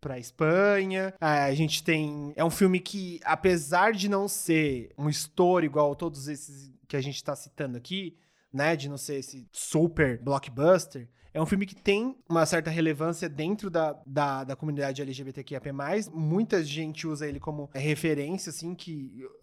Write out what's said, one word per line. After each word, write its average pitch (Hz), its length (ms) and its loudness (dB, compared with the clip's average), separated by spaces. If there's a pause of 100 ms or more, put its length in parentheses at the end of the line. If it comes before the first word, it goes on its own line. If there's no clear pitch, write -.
pra 131 200 -8
Espanha. 190 1000 2
A, 147 260 4
a 139 80 2
gente 160 280 0
tem, 147 540 0
é 160 80 2
um 165 60 4
filme 185 280 4
que, 180 460 -8
apesar 175 680 4
de 202 160 -2
não 202 200 2
ser 151 680 0
um 147 120 0
estouro 175 580 4
igual 147 240 4
a 139 60 -4
todos 147 320 -6
esses 139 440 -12 (140)
que 143 100 -4
a 135 40 0
gente 135 240 -6
tá 143 100 -4
citando 131 420 -8
aqui, 180 400 -8 (360)
né, 147 240 2
de 139 120 -4
não 143 80 -8
ser 139 200 -6
esse 131 340 -12
super 156 720 2
blockbuster, 139 880 2 (260)
é 208 80 0
um - 40 0
filme 196 200 0
que - 80 -12
tem 220 420 0 (120)
uma 165 180 4
certa 165 240 0
relevância 160 580 0
dentro 175 400 -4
da, 160 280 0 (100)
da, 139 380 -2
da 131 120 -8
comunidade 143 460 -4
L 135 100 -6
G 131 120 -10
B 131 80 -10
T 135 120 -12
Q 147 100 -12
I - 20 -4
A 123 40 -8
P 139 120 -8
mais. 156 360 -2
Muita 165 560 0
gente 156 420 -6
usa 151 200 -4
ele 139 120 -6
como 147 360 -8
referência, 151 760 -2
assim, 170 240 -8
que 135 500 -12 (180)